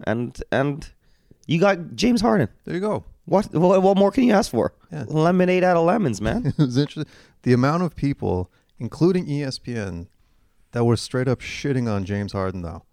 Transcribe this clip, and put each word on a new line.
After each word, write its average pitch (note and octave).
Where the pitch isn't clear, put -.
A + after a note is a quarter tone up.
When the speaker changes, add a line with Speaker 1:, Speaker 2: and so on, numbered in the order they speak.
Speaker 1:
and, A#2
and C#3+
you E3
got F3
James A3+
Harden. G#3
Speaker 2:
There -
you E3+
go. G3
Speaker 1:
What, G3+
what, F3+
what F#3+
more G3
can B3+
you B3
ask -
for? A2+
Speaker 2:
Yeah. D3
Speaker 1:
Lemonade F3+
out F3+
of E3
lemons, E3+
man. A2+
Speaker 2:
<laughs> C#3+
It -
was B2+
interesting. D3
The B2
amount C#3+
of -
people, G2
including E3+
E D3
S C3+
P A#2+
N, F2+
that A#2+
were A#2
straight B2+
up B2
shitting C3
on G2
James G2+
Harden, F#2+
though. E2+